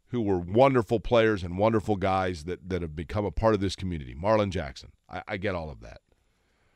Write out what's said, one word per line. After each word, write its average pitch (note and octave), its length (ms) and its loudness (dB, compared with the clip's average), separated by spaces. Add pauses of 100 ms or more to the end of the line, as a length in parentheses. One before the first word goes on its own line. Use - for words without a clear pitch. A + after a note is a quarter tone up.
who B2 140 -4
were G2 180 0
wonderful A#2 600 4
players A2 440 4
and F2+ 140 -6
wonderful G#2+ 380 2
guys F#2 480 0
that, F2 260 -8
that F2+ 120 -2
have D#2 140 -8
become F#2 300 -4
a F#2+ 60 -2
part A2+ 220 2
of G2 80 2
this F#2+ 140 -2
community. D2+ 400 -6
Marlon G2+ 340 2
Jackson. E2 420 -8 (180)
I, - 180 -10
I G#2+ 100 -6
get F#2+ 180 -4
all D#2+ 140 -6
of A#1 120 -16
that. A1 200 -18 (760)